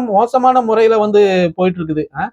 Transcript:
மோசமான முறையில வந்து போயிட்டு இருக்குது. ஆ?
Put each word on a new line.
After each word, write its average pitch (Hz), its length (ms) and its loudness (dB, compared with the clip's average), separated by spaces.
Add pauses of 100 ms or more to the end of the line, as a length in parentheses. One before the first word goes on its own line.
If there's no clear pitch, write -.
மோசமான 240 540 0
முறையில 220 360 2
வந்து 208 240 2 (340)
போயிட்டு 185 240 -2
இருக்குது. 156 320 -6
ஆ? 147 220 -8